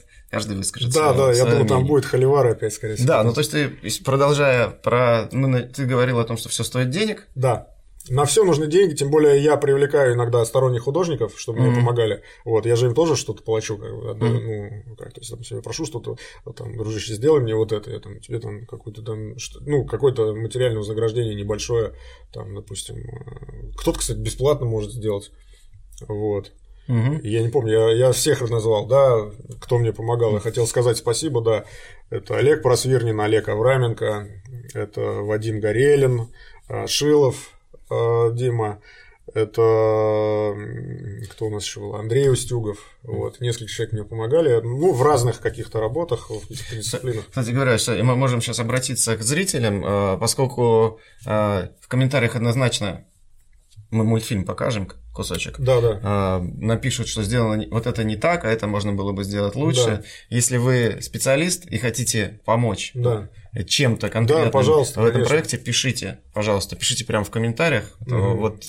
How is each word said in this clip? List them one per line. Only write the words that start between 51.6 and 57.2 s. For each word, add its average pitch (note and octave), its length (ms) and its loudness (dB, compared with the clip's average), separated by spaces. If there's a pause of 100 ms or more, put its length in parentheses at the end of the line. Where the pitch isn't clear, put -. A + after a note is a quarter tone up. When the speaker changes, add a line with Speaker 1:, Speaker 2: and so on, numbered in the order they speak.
Speaker 1:
в - 80 -20
комментариях B2+ 480 2
однозначно A2+ 640 0 (880)
мы A2 140 2
мультфильм A2+ 400 0
покажем, G#2 420 -4
к-, - 100 -16 (160)
кусочек. - 460 -8
Speaker 2:
Да, B2+ 220 4
да. A2+ 220 2
Speaker 1:
А, G2 400 0
напишут, A2+ 680 -2
что A2+ 140 -4